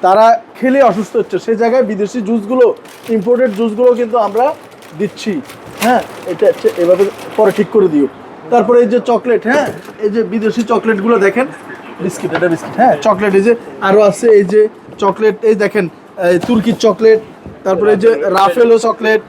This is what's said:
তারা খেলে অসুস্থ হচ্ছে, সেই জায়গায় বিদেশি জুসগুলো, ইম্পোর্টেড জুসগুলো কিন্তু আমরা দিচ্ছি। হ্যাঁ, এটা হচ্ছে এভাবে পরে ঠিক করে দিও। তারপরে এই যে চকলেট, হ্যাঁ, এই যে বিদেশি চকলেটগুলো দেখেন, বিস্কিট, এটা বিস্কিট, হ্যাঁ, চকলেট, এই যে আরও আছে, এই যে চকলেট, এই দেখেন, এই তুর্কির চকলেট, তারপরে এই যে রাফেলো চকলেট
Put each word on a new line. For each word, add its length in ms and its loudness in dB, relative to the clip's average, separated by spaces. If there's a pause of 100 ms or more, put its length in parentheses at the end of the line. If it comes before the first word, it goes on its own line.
তারা 380 4 (200)
খেলে 220 2
অসুস্থ 360 0
হচ্ছে, 220 -4
সেই 160 -4
জায়গায় 280 0
বিদেশি 380 -4
জুসগুলো, 540 0 (340)
ইম্পোর্টেড 460 0
জুসগুলো 380 0
কিন্তু 240 -4
আমরা 360 -2 (460)
দিচ্ছি। 420 -6 (380)
হ্যাঁ, 220 0 (260)
এটা 180 -2
হচ্ছে 320 0
এভাবে 280 2 (320)
পরে 140 2
ঠিক 200 -2
করে 160 2
দিও। 200 0 (420)
তারপরে 300 2
এই 60 4
যে 140 0
চকলেট, 480 -2
হ্যাঁ, 200 0 (320)
এই 100 -2
যে 140 -2
বিদেশি 400 -2
চকলেটগুলো 540 0
দেখেন, 300 0 (520)
বিস্কিট, 340 -6
এটা 140 0
বিস্কিট, 280 -4
হ্যাঁ, 260 2
চকলেট, 340 0
এই 60 4
যে 140 2 (260)
আরও 200 2
আছে, 280 2
এই 140 6
যে 240 2 (300)
চকলেট, 460 0
এই 120 2
দেখেন, 340 -2 (280)
এই 220 2
তুর্কির 360 0
চকলেট, 440 2 (440)
তারপরে 280 0
এই 60 2
যে 120 4 (120)
রাফেলো 580 2
চকলেট 500 0